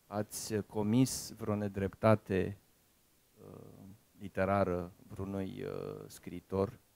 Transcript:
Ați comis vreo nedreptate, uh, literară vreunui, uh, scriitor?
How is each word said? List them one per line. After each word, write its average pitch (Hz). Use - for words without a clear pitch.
Ați 104
comis 107
vreo 107
nedreptate, 98
uh, 101
literară 95
vreunui, 98
uh, 50
scriitor? 95